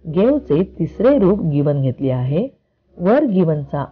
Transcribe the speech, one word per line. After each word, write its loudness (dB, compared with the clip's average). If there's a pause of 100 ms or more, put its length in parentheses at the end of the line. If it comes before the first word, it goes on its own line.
(160)
गेवचे 0
तिसरे 2
रूप 2
गिवन 0
घेतले -2
आहे. -2 (500)
वर 2
गिवनचा -2